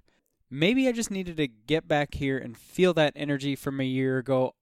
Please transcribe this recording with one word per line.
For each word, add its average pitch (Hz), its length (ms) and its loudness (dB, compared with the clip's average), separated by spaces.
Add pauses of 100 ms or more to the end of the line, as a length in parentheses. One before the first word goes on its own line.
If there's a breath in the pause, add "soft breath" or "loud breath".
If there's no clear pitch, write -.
(500)
Maybe 208 380 2
I 254 40 4
just 226 200 -4
needed 180 260 -6
to 151 100 0
get 120 400 -4
back 147 280 0
here 135 240 -2
and 120 180 -10
feel 180 380 0
that 151 200 4
energy 143 400 -4
from 135 240 -6
a 135 60 -2
year 131 320 0
ago 131 440 0